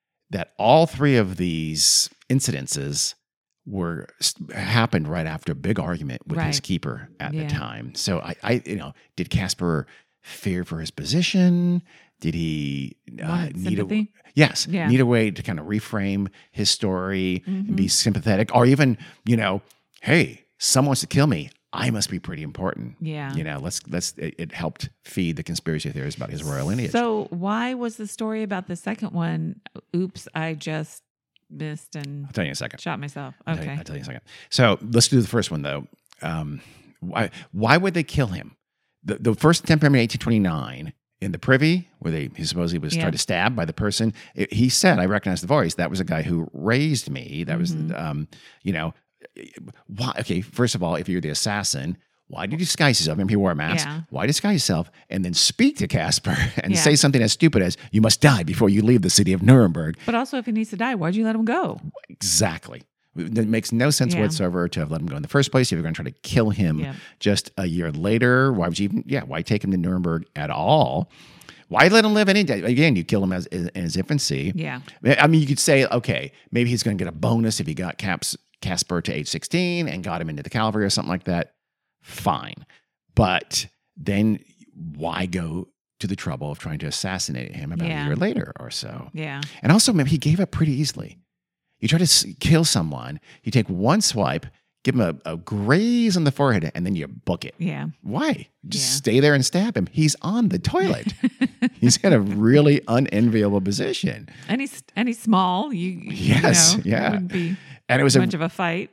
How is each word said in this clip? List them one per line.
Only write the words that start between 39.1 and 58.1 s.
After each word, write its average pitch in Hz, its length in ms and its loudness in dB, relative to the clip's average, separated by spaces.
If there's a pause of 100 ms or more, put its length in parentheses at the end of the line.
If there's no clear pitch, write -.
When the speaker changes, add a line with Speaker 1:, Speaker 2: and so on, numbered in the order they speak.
Speaker 1:
the 110 180 2
first 165 300 4
attempt 156 200 4
in 139 100 6
eighteen 117 240 4
twenty-nine 82 760 0 (280)
in 95 100 -4
the 82 60 -6
privy, 156 500 2 (120)
where 82 120 -4
they, 76 240 -4
he 151 80 -8
supposedly 87 340 -2
was 78 160 -4
Speaker 2:
Yeah. 165 100 -2
Speaker 1:
tried 85 80 0
to - 60 -6
stab 104 380 0
by 85 80 -2
the 80 80 -6
person, 110 400 0 (220)
it, - 180 -4
he 117 160 4
said, 143 300 4
"I 90 80 2
recognize 98 340 0
the 87 60 -10
voice. 101 280 2
That 85 140 -2
was 92 120 -4
a 90 40 0
guy 80 180 -2
who 82 300 -2
raised 120 580 0
me." 135 340 -8
That 165 140 -4
was, 175 160 -2
Speaker 2:
Mm-hmm. 156 220 -6
Speaker 1:
um, 73 320 -6 (340)
you 95 120 -2
know, 80 180 -4 (920)
why? 117 340 -6
Okay, 90 200 -4
first 117 340 -2
of 90 80 -4
all, 82 140 -2
if 85 120 -6
you're 90 140 -2
the 76 80 -4
assassin, 90 640 -4 (320)
why - 180 -10
did 104 60 -6
you 160 60 -6
disguise 151 420 2
yourself? 78 160 0
Remember, 98 140 0
he 104 60 2
wore 95 160 2
a - 20 0
mask. 82 320 -2
Speaker 2:
Yeah. 156 240 -8
Speaker 1:
Why 76 160 -4
disguise 196 280 0
yourself 87 360 0 (180)
and 185 160 -2
then 127 100 -4
speak - 440 2
to 202 100 -2
Casper - 480 0 (120)
<laughs> - 140 -4
and 190 120 0
Speaker 2:
Yeah. 170 60 2
Speaker 1:
say 151 160 6
something 135 260 4
as 107 100 2
stupid 160 300 4
as, 90 140 0 (160)
"You 107 100 4
must 110 180 4